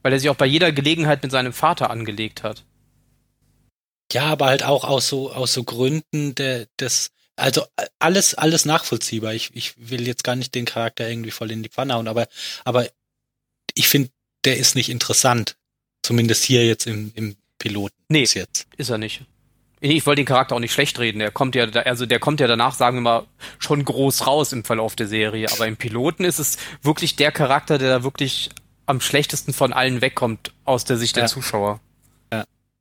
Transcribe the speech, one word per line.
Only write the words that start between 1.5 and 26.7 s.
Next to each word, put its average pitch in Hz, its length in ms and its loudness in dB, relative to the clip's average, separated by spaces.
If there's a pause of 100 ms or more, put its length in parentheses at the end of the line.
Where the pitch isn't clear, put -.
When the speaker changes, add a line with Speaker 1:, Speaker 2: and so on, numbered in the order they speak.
Speaker 1:
Vater 156 360 2
angelegt 110 540 -6
hat. 107 220 -8 (1500)
Speaker 2:
Ja, 131 140 0
aber 147 220 0
halt 135 160 4
auch 135 220 2
aus 135 220 0
so, 135 260 -4
aus 127 200 -2
so 127 100 -2
Gründen 143 720 -2
der, 131 320 -4 (120)
des, - 320 -2 (240)
also, 135 280 0 (140)
äh, - 80 -2 (140)
alles, 190 360 2
alles 160 300 2
nachvollziehbar. 113 680 -2
Ich, - 200 -8
ich - 240 -10
will 120 300 -6
jetzt 120 160 -6
gar 123 120 0
nicht 127 200 -8
den 120 100 -2
Charakter 113 440 -4
irgendwie 117 220 -8
voll 110 200 -8
in 110 120 -8
die 107 60 -14
Pfanne 131 240 -2
hauen, 113 140 -2
aber, 113 200 -2 (360)
aber 123 240 2 (880)
ich - 140 4
find, 139 220 2 (340)
der 131 120 4
ist - 180 2
nicht 127 140 0
interessant. 120 680 0 (460)
Zumindest 117 420 2
hier 120 200 4
jetzt 113 220 2
im, 107 280 -8
im 107 200 -6 (220)
Piloten 101 360 -6 (140)
Speaker 1:
Nee, 151 140 2
Speaker 2:
bis 113 120 2
jetzt. - 340 -6 (100)
Speaker 1:
ist 123 120 -8
er 113 80 -2
nicht. 107 280 -8 (560)
Ich 147 240 2
wollte 143 160 4
den 127 40 2
Charakter 131 300 2
auch 120 60 -2
nicht 113 100 -4
schlecht - 280 0
reden. 110 200 -2
Der 104 120 -2
kommt 131 220 -2
ja 120 120 2
da, 113 160 0
also 123 240 -2
der 117 140 2
kommt 147 200 0
ja 131 80 4
danach, 117 280 2
sagen 123 220 2
wir 120 40 -2
mal, 117 260 2 (320)
schon 143 240 0
groß 131 420 0
raus 139 280 2
im 117 100 -6
Verlauf 110 320 -2
der 113 120 -4
Serie. 110 440 -2
Aber 113 160 0
im 110 80 -4
Piloten 127 480 -4
ist 175 160 0
es - 180 -4 (240)